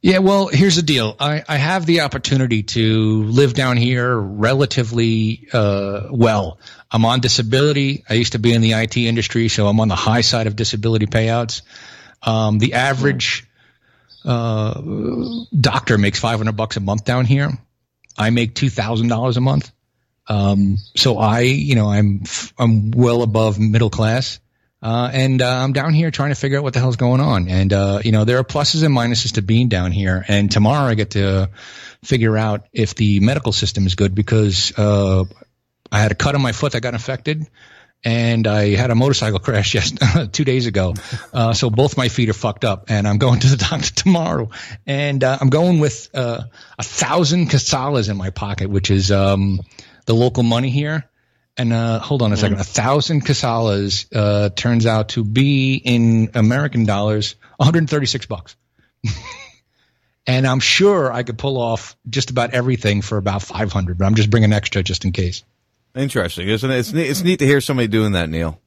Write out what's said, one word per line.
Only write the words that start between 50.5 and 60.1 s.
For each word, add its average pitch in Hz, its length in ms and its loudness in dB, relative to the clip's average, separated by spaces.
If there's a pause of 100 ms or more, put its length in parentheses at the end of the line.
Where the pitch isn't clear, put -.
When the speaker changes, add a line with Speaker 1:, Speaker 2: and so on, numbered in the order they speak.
Speaker 1:
here. 147 380 -4 (460)
And, 117 160 -2
uh, 117 280 0
hold 131 240 -2
on 107 100 2
a 101 40 0
second. 101 200 0
Speaker 2:
Mm. 98 40 -6
Speaker 1:
A - 20 -4
thousand 139 640 0
Casalas, 113 840 -2
uh, 104 360 2
turns 117 380 0
out 110 220 0
to 117 140 -4
be 131 520 2
in 117 580 2
American 120 520 0
dollars, 104 500 -2 (240)
a - 40 4
hundred 160 280 4
thirty-six 139 340 -4
bucks. - 300 -14 (500)
<laughs> - 20 -2 (1160)